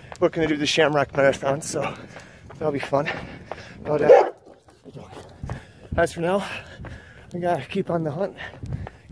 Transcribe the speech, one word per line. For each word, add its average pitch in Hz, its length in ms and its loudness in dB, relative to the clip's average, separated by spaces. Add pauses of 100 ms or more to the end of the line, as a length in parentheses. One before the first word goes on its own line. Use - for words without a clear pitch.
(220)
looking 170 200 2
to 156 60 4
do 151 80 2
the 147 100 0
Shamrock 147 520 4
Marathon, 139 440 2
so 143 320 -4 (600)
that'll 156 180 -2
be 139 80 -2
fun. 143 300 0 (760)
But, 151 180 0
uh, - 300 10 (1700)
as 170 160 2
for 170 80 -8
now, 185 260 0 (840)
I 180 40 -8
gotta 170 280 -2
keep - 240 -4
on 165 160 -2
the 151 60 -2
hunt, 180 260 -4 (760)